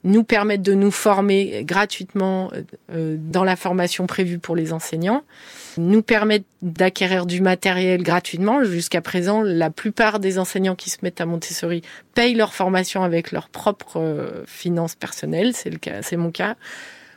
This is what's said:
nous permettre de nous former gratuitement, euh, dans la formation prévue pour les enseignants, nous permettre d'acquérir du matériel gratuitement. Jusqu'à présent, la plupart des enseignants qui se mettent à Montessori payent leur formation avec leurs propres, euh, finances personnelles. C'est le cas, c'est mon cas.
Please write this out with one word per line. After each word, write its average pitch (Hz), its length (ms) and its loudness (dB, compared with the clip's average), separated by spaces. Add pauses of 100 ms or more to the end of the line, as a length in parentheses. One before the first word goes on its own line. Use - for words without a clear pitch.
nous 208 200 6
permettre 208 380 2
de 196 140 2
nous 196 160 4
former 196 720 2
gratuitement, 190 840 -2 (400)
euh, 160 260 -4
dans 165 260 0
la 185 120 4
formation 180 500 0
prévue 180 320 -2
pour 170 180 -6
les 160 180 -2
enseignants, 175 500 -2 (540)
nous 190 260 4
permettre 214 420 2 (160)
d'acquérir 185 640 0
du 180 160 0
matériel 185 600 2
gratuitement. 180 600 2
Jusqu'à 175 380 0
présent, 185 400 0
la 175 300 2
plupart 214 480 0
des 190 180 0
enseignants 190 380 0
qui - 160 -10
se - 100 -8
mettent 180 180 -6
à 170 60 -4
Montessori 170 560 -4 (320)
payent 240 220 4
leur 214 180 2
formation 185 480 0
avec 170 300 0
leurs 151 180 -6
propres, - 480 -2
euh, 156 480 -4
finances 170 500 -4
personnelles. 170 600 -2
C'est - 160 -8
le 160 80 -10
cas, 101 240 -10
c'est - 140 -6
mon 170 120 -2
cas. - 280 -4 (600)